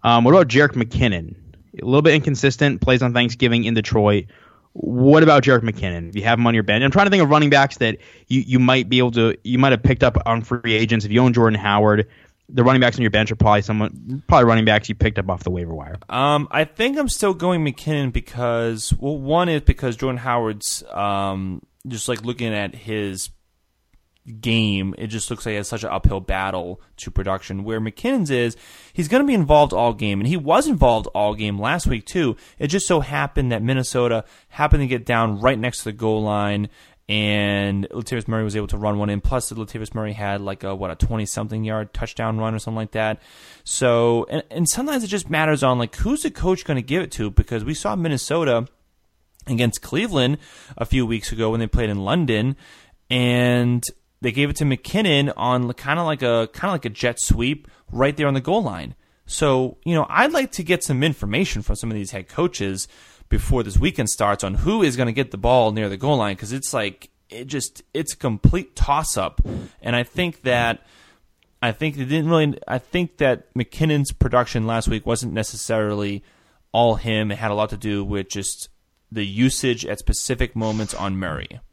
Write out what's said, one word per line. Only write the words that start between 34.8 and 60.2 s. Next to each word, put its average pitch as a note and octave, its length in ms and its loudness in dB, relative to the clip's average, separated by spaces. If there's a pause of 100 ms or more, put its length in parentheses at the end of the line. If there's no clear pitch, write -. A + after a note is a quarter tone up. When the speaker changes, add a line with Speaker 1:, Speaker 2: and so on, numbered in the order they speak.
Speaker 2:
to C#3 40 0
get B2 200 -4
down A2+ 340 0
right B2 180 2
next A#2 200 -4
to - 60 -12
the A2 80 -6
goal A2 300 -2
line, G#2 460 -2 (400)
and G2+ 800 0
Latavius A#2 400 -8
Murray A2 160 -2
was G#2 100 -6
able G#2+ 120 -4
to G2+ 100 -4
run G#2 220 -2
one G#2 100 -2
in. G2+ 140 -4
Plus, - 280 -2
Latavius A2 440 -12
Murray G#2+ 180 -6
had, G2+ 300 -6
like, G2 200 -10
a, G2 120 -6
what, F#2+ 160 -6
a E2 40 -10
twenty-something A2 720 -4
yard A2 300 -6
touchdown A2+ 420 -6
run A2 180 -4
or A2 40 -6
something A2+ 180 -8
like A2 140 -8
that. A2 320 -4 (420)
So, A#2 640 2
and, D3+ 220 -6
and D#3+ 180 -2
sometimes C4+ 360 -2
it G#3 40 -8
just F#3+ 220 -6
matters D#3 320 0
on, B2+ 160 2
like, A#2+ 180 -4
who's C#4 260 -2
the D#4+ 80 -4
coach F3+ 360 -2
gonna C3+ 160 -2
give C#3+ 200 -2
it - 100 -10
to, G#2+ 180 -4
because G#2+ 340 0
we C3+ 80 -6
saw G3+ 240 -4
Minnesota C#3+ 680 0 (800)
against A#2 340 0
Cleveland D3 560 -2 (400)
a - 80 -6
few B2+ 220 0
weeks A2 260 -4
ago A2 160 -2
when A2+ 120 -2
they A2+ 60 -2
played A2+ 220 0
in G2+ 160 -4
London, B2 500 0 (540)
and B2 760 2 (380)
they B2 120 -2
gave C#3+ 180 -2
it C3+ 60 -6
to D#3 80 -2
McKinnon C#3+ 720 0
on B2 360 -2
kinda D3+ 300 -4
like D#3 200 -4
a, A#2 300 0
kinda - 200 -4
like E3 120 -4
a A#2 60 -6
jet A#2 300 -4
sweep C3+ 480 -2 (220)
right C3+ 260 0
there D3 100 0
on C#3 80 2
the C3+ 60 0
goal F#3 220 0
line. F#2 320 -8 (300)
So, C3 600 0
you E3+ 100 0
know, D#3 160 2
I'd C4+ 220 2